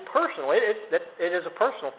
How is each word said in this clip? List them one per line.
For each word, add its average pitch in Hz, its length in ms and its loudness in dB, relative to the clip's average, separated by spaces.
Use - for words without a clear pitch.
personal. 160 400 2
It, 220 100 6
it, 214 140 2
it, 170 100 2
it 175 140 0
is 180 120 0
a 165 60 -10
personal 202 480 0